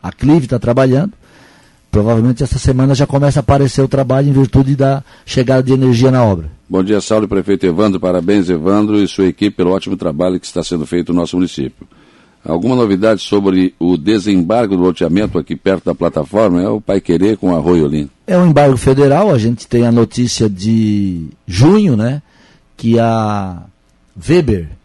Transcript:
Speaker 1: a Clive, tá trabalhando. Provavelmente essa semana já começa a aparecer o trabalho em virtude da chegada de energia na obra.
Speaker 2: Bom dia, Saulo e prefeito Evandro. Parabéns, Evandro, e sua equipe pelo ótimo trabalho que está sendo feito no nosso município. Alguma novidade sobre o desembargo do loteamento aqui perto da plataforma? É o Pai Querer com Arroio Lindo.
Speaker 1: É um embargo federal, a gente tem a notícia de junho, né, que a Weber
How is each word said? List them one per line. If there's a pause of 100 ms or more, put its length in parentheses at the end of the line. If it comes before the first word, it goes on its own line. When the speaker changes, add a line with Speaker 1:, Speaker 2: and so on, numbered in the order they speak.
Speaker 1:
a
Clive,
tá
trabalhando. (760)
Provavelmente
essa
semana
já
começa
a
aparecer
o
trabalho
em
virtude
da (220)
chegada
de
energia
na
obra. (180)
Speaker 2:
Bom
dia,
Saulo
e
prefeito
Evandro.
Parabéns,
Evandro,
e
sua
equipe
pelo
ótimo
trabalho
que
está
sendo
feito
no
nosso
município. (580)
Alguma
novidade
sobre
o
desembargo
do
loteamento
aqui
perto
da
plataforma?
É
o
Pai
Querer
com
Arroio
Lindo. (160)
Speaker 1:
É
um
embargo
federal,
a
gente
tem
a
notícia
de (200)
junho,
né, (560)
que
a (680)
Weber (160)